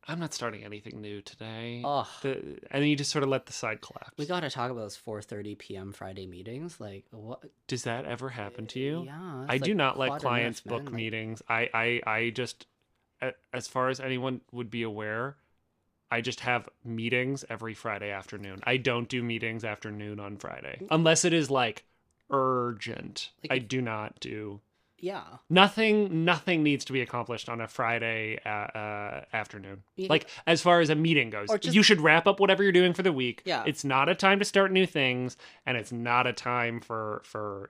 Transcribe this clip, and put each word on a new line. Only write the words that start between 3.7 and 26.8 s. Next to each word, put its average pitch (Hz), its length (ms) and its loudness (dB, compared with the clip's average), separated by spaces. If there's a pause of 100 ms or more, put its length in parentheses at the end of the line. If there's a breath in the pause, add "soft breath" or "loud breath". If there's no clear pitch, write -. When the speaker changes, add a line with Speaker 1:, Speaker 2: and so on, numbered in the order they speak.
Speaker 1:
collapse. - 380 -18
Speaker 2:
We 147 80 -6
gotta 175 240 -4
talk 127 220 -4
about 117 80 -8
those 104 160 -10
four 107 260 -10
thirty 104 340 -10
P - 200 -14
M 98 160 -10
Friday 95 340 -12
meetings. 113 540 -12
Like, 98 320 -12
what? 113 320 -14 (240)
Speaker 1:
Does 127 160 -4
that 120 220 -6
ever 120 220 -8
happen 110 400 -10
to 127 120 -8
you? 151 240 -4
Speaker 2:
Yeah, 143 440 -12
Speaker 1:
I 127 80 2
Speaker 2:
it's 135 80 0
Speaker 1:
do 175 80 0
Speaker 2:
like 214 40 2
Speaker 1:
not 135 220 2
like 131 120 2
Speaker 2:
Claude 147 120 -6
Speaker 1:
clients 120 440 0
Speaker 2:
Neuf, - 40 -6
man. 117 80 -2
Speaker 1:
book 143 140 -8
Speaker 2:
Like - 40 -8
Speaker 1:
meetings. 110 520 -6
I, 117 260 0
I, 117 260 2 (100)
I 113 200 0
just, 120 360 -6 (540)
a-, 131 140 -4 (180)
as 127 160 -6
far 127 200 0
as 131 120 -2
anyone 131 400 -4 (120)
would 120 180 -8
be 117 140 -4
aware, 110 520 -6 (760)
I 117 100 0
just 120 200 -4
have 123 280 0 (160)
meetings 123 680 -2
every 113 240 -10
Friday 104 380 -6
afternoon. 98 520 -12
I 123 140 2
don't 120 300 0
do 123 160 -4
meetings 113 400 -4
afternoon 104 560 -8
on 101 180 -10
Friday. - 440 -12
Speaker 2:
Mm. 190 100 -14
Speaker 1:
Unless 160 320 6
it 175 80 4
is, 151 180 4
like, 123 340 2 (460)
urgent. 123 1000 -2 (120)
Speaker 2:
Like, - 100 -4
Speaker 1:
I 131 100 2
Speaker 2:
if 107 60 -12
Speaker 1:
do 131 140 0
not 110 380 -6
do 107 400 -10 (400)
Speaker 2:
Yeah. 180 220 -8 (260)
Speaker 1:
Nothing, 196 760 6
nothing 170 380 2
needs 143 240 2